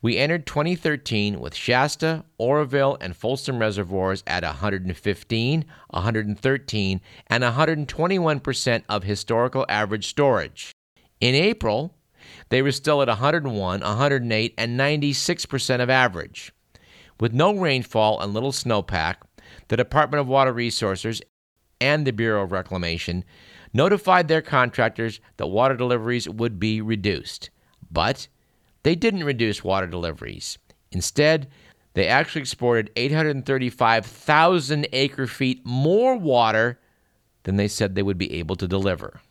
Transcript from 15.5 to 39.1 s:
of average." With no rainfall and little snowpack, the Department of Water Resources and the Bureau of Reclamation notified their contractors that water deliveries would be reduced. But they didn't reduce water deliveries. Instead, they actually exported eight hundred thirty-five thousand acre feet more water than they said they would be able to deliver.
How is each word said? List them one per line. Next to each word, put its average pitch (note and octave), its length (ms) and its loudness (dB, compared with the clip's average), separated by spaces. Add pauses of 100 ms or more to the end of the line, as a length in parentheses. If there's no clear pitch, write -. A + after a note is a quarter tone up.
of B2 80 0
average." B2 640 0 (680)
With A2 140 0
no D#3 200 4
rainfall B2+ 680 2
and G2+ 120 -6
little B2 200 -2
snowpack, F#2+ 640 -2 (500)
the - 100 -2
Department D3 440 0
of C3+ 80 -2
Water C3 240 4
Resources A2+ 680 -4 (600)
and D3 260 2
the B2+ 60 0
Bureau G#2+ 320 0
of F2 80 -6
Reclamation F2 720 -4 (500)
notified F3+ 540 4
their D#3+ 140 2
contractors A2+ 800 0 (180)
that D2 100 -4
water A#2+ 260 2
deliveries A#2+ 540 -2
would G#2+ 320 -4
be A2 200 0
reduced. G#2 720 -4 (400)
But F2+ 380 -2 (560)
they E3 100 4
didn't F#3 300 0
reduce A#2 400 0
water F#2+ 220 0
deliveries. E2 720 -8 (340)
Instead, D3 560 0 (460)
they F#2+ 120 2
actually C#3 360 0
exported A#2+ 520 -2
eight B2+ 180 -2
hundred D3+ 320 0
thirty-five B2 600 2
thousand D3+ 840 2
acre C3+ 340 0
feet B2+ 380 -2
more F3+ 520 2
water A#2+ 600 2 (640)
than F#2+ 140 0
they G2+ 120 2
said G2 260 -2
they G2 80 0
would G2 160 0
be - 160 -4
able E2 220 -4
to F#2 120 -4
deliver. F#2+ 520 -2 (100)